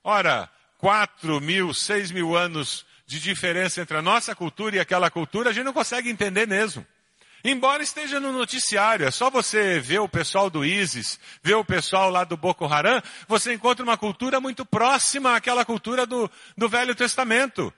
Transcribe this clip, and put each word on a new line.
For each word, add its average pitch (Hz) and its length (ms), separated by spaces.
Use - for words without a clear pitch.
Ora, 165 480
quatro 190 640
mil, 170 340
seis 202 380
mil 170 240
anos 170 500
de 147 120
diferença 180 640
entre 160 160
a 156 60
nossa 214 340
cultura 202 400
e 190 40
aquela 180 300
cultura, 202 420
a - 20
gente 233 100
não 269 80
consegue 247 380
entender 208 360
mesmo. 196 400
Embora 269 380
esteja 285 380
no 277 100
noticiário, 220 720
é 131 60
só 247 180
você 208 480
ver 143 220
o 208 80
pessoal 190 420
do 156 140
isis, 156 560
ver 196 140
o 220 100
pessoal 190 440
lá 180 140
do 170 140
Boko 170 280
Haram, 151 380
você 220 260
encontra 240 300
uma 233 140
cultura 254 420
muito 262 260
próxima 254 680
àquela 240 300
cultura 233 400
do, 233 260
do 220 140
Velho 240 260
Testamento. 240 800